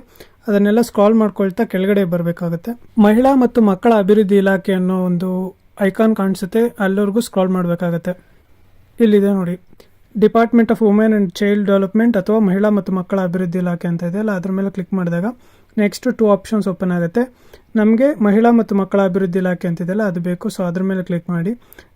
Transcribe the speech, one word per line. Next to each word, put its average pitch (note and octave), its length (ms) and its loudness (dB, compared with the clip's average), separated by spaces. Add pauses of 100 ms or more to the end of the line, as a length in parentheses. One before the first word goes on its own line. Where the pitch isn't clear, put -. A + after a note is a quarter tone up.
(480)
ಅದನ್ನೆಲ್ಲ G#3 320 2
ಸ್ಕ್ರಾಲ್ A3 340 2
ಮಾಡ್ಕೊಳ್ತಾ G#3 500 0
ಕೆಳಗಡೆ G3 400 0
ಬರ್ಬೇಕಾಗತ್ತೆ. E3+ 760 -4 (220)
ಮಹಿಳಾ A#3+ 320 4
ಮತ್ತು B3 280 2
ಮಕ್ಕಳ G#3+ 320 2
ಅಭಿವೃದ್ಧಿ G3+ 420 2
ಇಲಾಖೆ G3 360 0
ಅನ್ನೋ F#3 320 -2
ಒಂದು F#3 520 -4 (260)
ಐಕಾನ್ G#3+ 340 0
ಕಾಣಿಸುತ್ತೆ, G3 640 -2
ಅಲ್ಲಿವರೆಗೂ G3+ 400 0
ಸ್ಕ್ರಾಲ್ F#3 280 -2
ಮಾಡ್ಬೇಕಾಗತ್ತೆ. F3 640 -4 (880)
ಇಲ್ಲಿದೆ G#3 320 4
ನೋಡಿ, F3+ 280 -4 (580)
Department A3+ 520 2
of A3 80 -2
Women A3 340 2
and G#3 160 0
Child G#3 320 -2
Development G3+ 580 0
ಅಥವಾ G#3 200 0
ಮಹಿಳಾ G3+ 320 2
ಮತ್ತು G3+ 220 -2
ಮಕ್ಕಳ F#3+ 280 -4
ಅಭಿವೃದ್ಧಿ F#3 380 -4
ಇಲಾಖೆ F3 300 -4
ಅಂತ E3+ 140 -4
ಇದೆ F3 160 -6
ಅಲ್ಲ, G#3+ 120 -4
ಅದ್ರ F#3+ 220 -4
ಮೇಲೆ G3 180 -4
ಕ್ಲಿಕ್ G3 240 -8
ಮಾಡಿದಾಗ F3 300 -2 (540)
ನೆಕ್ಸ್ಟ್ G#3 300 -2 (100)
ಟೂ G#3+ 120 2
ಆಪ್ಷನ್ಸ್ G3+ 380 -2
ಓಪನ್ F3+ 240 -2
ಆಗುತ್ತೆ. F3 300 -2 (540)
ನಮ್ಗೆ A3+ 480 2
ಮಹಿಳಾ A3 260 4
ಮತ್ತು A3+ 240 2
ಮಕ್ಕಳ G3 280 0
ಅಭಿವೃದ್ಧಿ F#3 360 0
ಇಲಾಖೆ F#3 300 -2
ಅಂತ E3+ 120 -4
ಇದೆಯಲ್ಲ, F#3 220 -4
ಅದು F3+ 180 -4
ಬೇಕು. F3+ 280 -4
So G3 160 -6
ಅದ್ರ F3 180 -4
ಮೇಲೆ F#3+ 200 -2
ಕ್ಲಿಕ್ F3 280 -6
ಮಾಡಿ. E3+ 200 -2 (460)